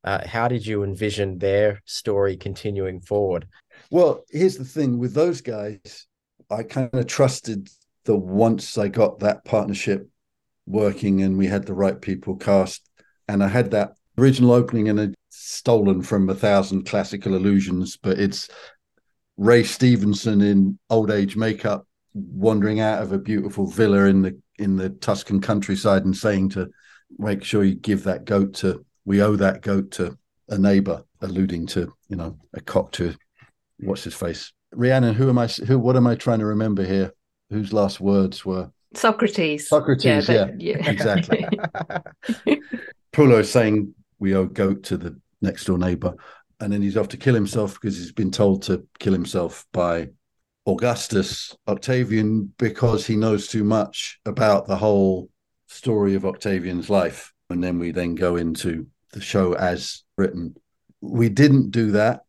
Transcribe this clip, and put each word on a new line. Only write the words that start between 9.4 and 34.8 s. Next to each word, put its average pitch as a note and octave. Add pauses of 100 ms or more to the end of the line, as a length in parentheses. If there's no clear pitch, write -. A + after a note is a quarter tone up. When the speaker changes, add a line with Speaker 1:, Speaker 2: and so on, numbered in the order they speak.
Speaker 2:
partnership G2+ (580)
working G2
and F#2+
we F#2+
had G2
the F#2+
right F#2+
people F#2+
cast, F#3+ (400)
and G2+
I G2
had G#2+
that G#2 (240)
original B2
opening A#2+
and G#2
a G2+ (160)
stolen G2+
from F#2+
a F#2+
thousand G2
classical G2
illusions, F#2+
but F#2+
it's G2 (880)
Ray A#2
Stevenson G#2
in G2 (120)
old A2
age G2+
makeup G#2 (260)
wandering G#2
out A2
of G2+
a G2
beautiful G2+
villa G2+
in F#2+
the, F#2+ (200)
in G2
the F#2+
Tuscan G2
countryside G2
and F#2+
saying G2
to, F#2 (500)
"Make G2+
sure G#2
you F#2+
give G2
that F#2
goat G2
to, F2+ (200)
we G2
owe G#2
that F#2+
goat G2
to E2+ (320)
a G#2+
neighbor," G2 (180)
alluding F#2
to, - (160)
you G2+
know, E2 (140)
a D2+
cock -
to, F2 (640)
what's F#2+
his E2+
face? - (200)
Rhiannon, B2